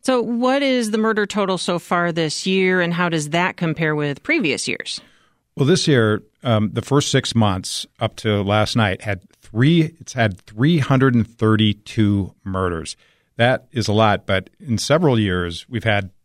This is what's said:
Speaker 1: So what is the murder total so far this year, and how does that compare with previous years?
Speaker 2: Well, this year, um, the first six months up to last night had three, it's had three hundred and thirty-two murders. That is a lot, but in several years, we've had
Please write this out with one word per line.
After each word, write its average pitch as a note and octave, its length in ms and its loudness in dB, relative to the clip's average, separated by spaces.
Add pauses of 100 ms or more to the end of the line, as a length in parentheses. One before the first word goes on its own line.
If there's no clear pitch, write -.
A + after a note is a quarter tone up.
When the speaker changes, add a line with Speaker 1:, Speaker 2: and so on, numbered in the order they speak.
Speaker 1:
So B3+ 200 0
what B3 400 0
is B3+ 300 0
the A3 80 -2
murder A3 260 0
total F#3+ 320 -2
so F3 220 -2
far F3 320 -2
this E3 340 -4
year, F#3 360 2
and E3+ 120 -2
how F3 160 -2
does D3+ 220 -4
that F3 260 -2
compare D#3 380 -2
with D3 260 -4
previous G3+ 460 -2
years? - 340 -8 (560)
Speaker 2:
Well, C#3+ 80 2
this F3+ 220 2
year, A2 340 4 (220)
um, G#2+ 300 2
the A#2 80 -4
first C#3+ 280 0
six - 240 0
months G2+ 520 0 (160)
up A2 160 -4
to G#2 260 0
last G#2 320 0
night G#2 280 0
had G2 180 -6 (100)
three, D#3 720 0
it's - 100 -20
had A#2 300 -2
three C#3+ 380 0
hundred C3 360 2
and A2 100 2
thirty-two G#2 1200 0
murders. F#2 540 -6 (400)
That A#2+ 340 0
is A2+ 160 -4
a G#2 60 -2
lot, G#2 320 2
but F#2+ 240 -4 (100)
in B2+ 180 -4
several C#3+ 400 2
years, F2+ 520 -2
we've A#2+ 160 -6
had G2+ 240 0 (160)